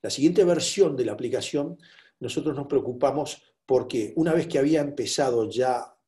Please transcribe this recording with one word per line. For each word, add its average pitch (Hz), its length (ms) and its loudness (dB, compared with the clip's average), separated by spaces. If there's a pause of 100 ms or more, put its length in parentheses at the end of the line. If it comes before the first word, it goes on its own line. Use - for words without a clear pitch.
La - 80 -8
siguiente 170 340 4
versión 175 520 2
de 123 100 -2
la 104 80 -4
aplicación, 143 640 -4 (420)
nosotros 139 360 -4
nos 139 100 -6
preocupamos 139 760 -2 (220)
porque 120 520 0
una 165 180 2
vez 170 140 0
que - 100 -2
había 147 240 2
empezado 123 640 0
ya 123 480 -2 (120)